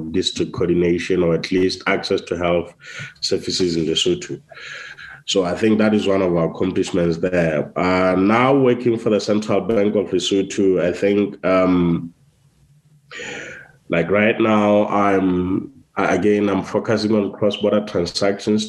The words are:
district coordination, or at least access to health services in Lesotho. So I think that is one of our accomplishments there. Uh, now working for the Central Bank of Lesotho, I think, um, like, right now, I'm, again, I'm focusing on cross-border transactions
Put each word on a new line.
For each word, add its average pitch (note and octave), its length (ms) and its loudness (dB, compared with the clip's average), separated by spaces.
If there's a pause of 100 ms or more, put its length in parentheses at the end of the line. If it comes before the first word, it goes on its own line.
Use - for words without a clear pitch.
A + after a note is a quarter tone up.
(120)
district F2 400 -2
coordination, F2 720 0
or E2+ 100 2
at D#2+ 180 -2
least F#2 360 0
access F#2+ 340 0
to F2 160 -6
health F2 360 0 (480)
services F2 560 -2
in D#2+ 80 0
Lesotho. E2+ 560 -2 (840)
So F#2+ 200 0
I F2 100 -2
think A2 240 2
that G#2+ 140 2
is G2+ 120 2
one G2 160 2
of F2 140 2
our E2 160 0
accomplishments F2+ 640 -2
there. E2 640 -2
Uh, F#2 360 2
now A2+ 400 4
working B2 440 2
for A#2 100 -2
the G#2 120 2
Central G#2+ 400 0
Bank G#2 340 0
of F#2+ 160 0
Lesotho, F#2+ 680 2
I F2 100 0
think, G2+ 540 0
um, F2+ 680 2 (1800)
like, E2+ 220 0
right G#2+ 280 2
now, G#2 480 4
I'm, F#2+ 840 0 (240)
again, G2+ 540 2
I'm F#2+ 120 0
focusing G#2+ 540 -2
on G2+ 160 0
cross-border G#2 540 0
transactions G2+ 840 -2